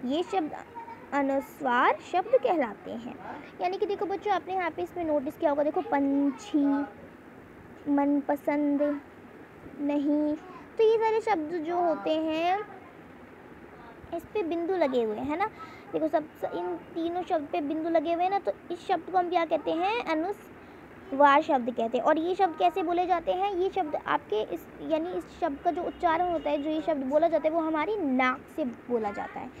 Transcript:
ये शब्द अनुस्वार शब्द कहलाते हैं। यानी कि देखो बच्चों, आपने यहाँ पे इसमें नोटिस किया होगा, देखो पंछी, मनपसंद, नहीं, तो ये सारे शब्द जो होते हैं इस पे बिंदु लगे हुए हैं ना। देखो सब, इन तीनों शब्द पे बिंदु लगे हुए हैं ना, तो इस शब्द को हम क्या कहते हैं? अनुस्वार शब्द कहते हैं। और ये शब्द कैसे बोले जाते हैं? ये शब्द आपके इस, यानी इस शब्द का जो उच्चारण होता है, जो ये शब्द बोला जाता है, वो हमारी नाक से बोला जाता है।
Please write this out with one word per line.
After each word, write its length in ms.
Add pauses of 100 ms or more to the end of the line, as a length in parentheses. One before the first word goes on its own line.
ये 180
शब्द 280 (600)
अनुस्वार 840 (140)
शब्द 320
कहलाते 480
हैं। 240 (460)
यानी 160
कि 80
देखो 200
बच्चों, 280
आपने 200
यहाँ 180
पे 100
इसमें 240
नोटिस 320
किया 120
होगा, 140
देखो 180
पंछी, 840 (1300)
मनपसंद, 920 (960)
नहीं, 560 (420)
तो 60
ये 140
सारे 240
शब्द 320 (120)
जो 160
होते 340
हैं 440 (1600)
इस 80
पे 200
बिंदु 340
लगे 260
हुए 140
हैं 200
ना। 80 (480)
देखो 140
सब, 160 (320)
इन 200
तीनों 480
शब्द 280
पे 100
बिंदु 280
लगे 240
हुए 100
हैं 60
ना, 100
तो 120 (200)
इस 160
शब्द 240
को 60
हम 120
क्या 160
कहते 260
हैं? 340
अनुस्वार 1400
शब्द 340
कहते 220
हैं। 80
और 120
ये 180
शब्द 240
कैसे 240
बोले 220
जाते 280
हैं? 180
ये 240
शब्द 200 (120)
आपके 340 (120)
इस, 120 (160)
यानी 280
इस 320
शब्द 180
का 120
जो 120
उच्चारण 480
होता 180
है, 140
जो 60
ये 120
शब्द 240
बोला 220
जाता 220
है, 60
वो 60
हमारी 360
नाक 440 (140)
से 100
बोला 460
जाता 280
है। 220